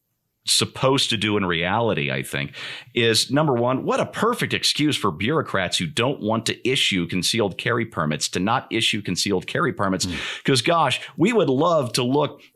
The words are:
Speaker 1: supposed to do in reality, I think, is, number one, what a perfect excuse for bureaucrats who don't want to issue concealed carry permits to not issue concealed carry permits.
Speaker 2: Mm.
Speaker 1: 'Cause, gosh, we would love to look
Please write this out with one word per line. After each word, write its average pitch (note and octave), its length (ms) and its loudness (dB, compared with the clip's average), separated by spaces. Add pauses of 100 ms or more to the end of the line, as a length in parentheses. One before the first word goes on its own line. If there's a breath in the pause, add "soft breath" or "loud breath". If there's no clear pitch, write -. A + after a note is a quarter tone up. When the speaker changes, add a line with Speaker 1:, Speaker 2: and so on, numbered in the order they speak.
(500)
Speaker 1:
supposed - 600 2
to A2+ 80 -2
do G#2 180 0
in G2 100 0
reality, F2 640 0
I C2 140 -2
think, C#2+ 300 -6 (420 loud breath)
is, A2+ 340 2
number C#3+ 240 2
one, A#2+ 300 0
what A#3 160 -2
a - 60 0
perfect G#3+ 480 -2
excuse C#3+ 420 0
for G2+ 160 0
bureaucrats G2+ 680 -2
who F#2 80 -2
don't A2+ 360 -2
want A2 240 0
to G#2 200 -4
issue G2+ 400 0
concealed F#2+ 520 -2
carry A#2 280 -2
permits D2+ 440 -2
to F#2 100 -4
not A2+ 320 0
issue A2 300 0
concealed F#2+ 440 -2
carry C#3 280 -2
permits. F#2+ 320 0
Speaker 2:
Mm. - 400 -6
Speaker 1:
'Cause, C3 160 4
gosh, D#3+ 400 2 (160 loud breath)
we G#3+ 160 4
would E3+ 160 4
love C#3 420 2
to C3 120 0
look C#3 400 0 (120)